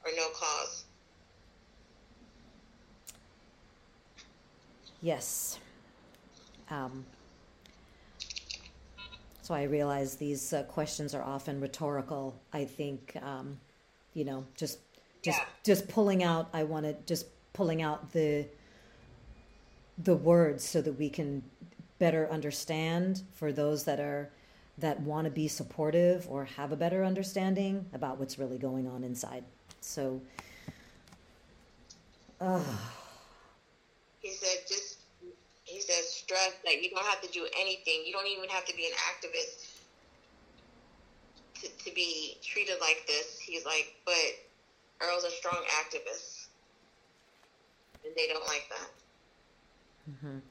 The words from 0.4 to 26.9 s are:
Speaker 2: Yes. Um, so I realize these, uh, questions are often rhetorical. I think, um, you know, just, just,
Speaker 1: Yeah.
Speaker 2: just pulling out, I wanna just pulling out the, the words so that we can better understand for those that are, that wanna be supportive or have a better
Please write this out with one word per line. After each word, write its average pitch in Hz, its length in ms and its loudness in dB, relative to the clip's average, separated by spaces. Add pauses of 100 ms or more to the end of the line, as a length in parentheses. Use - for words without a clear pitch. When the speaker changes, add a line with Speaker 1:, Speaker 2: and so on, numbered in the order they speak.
Speaker 2:
Yes. - 580 -2 (1080)
Um, 131 360 -6 (2250)
so - 120 -4
I 143 100 2
realize 143 520 2
these, 143 380 -2
uh, 143 100 2
questions 151 500 -2
are 135 80 -2
often 139 380 -4
rhetorical. 135 800 -2 (140)
I 143 100 0
think, 139 580 -6
um, 139 380 -8 (540)
you 156 100 -2
know, 135 220 -4 (100)
just, - 240 -4 (420)
just, 160 180 4
Speaker 1:
Yeah. - 60 0 (180)
Speaker 2:
just 196 260 6
pulling 196 340 6
out, 170 300 4
I 160 100 2
wanna 151 300 0 (120)
just 165 200 0 (260)
pulling 165 300 2
out 151 320 -2
the, 147 340 4 (1500)
the 175 180 6
words 156 480 8
so - 180 2
that 143 120 0
we 143 160 0
can 143 340 -2 (560)
better 160 320 6
understand 160 920 0 (100)
for 151 180 0
those 147 320 2
that 139 160 2
are, 143 320 -2 (460)
that 147 240 2
wanna 151 280 0
be 151 200 0
supportive 170 800 4
or 135 160 -2
have 139 260 -4
a 151 60 0
better 175 260 4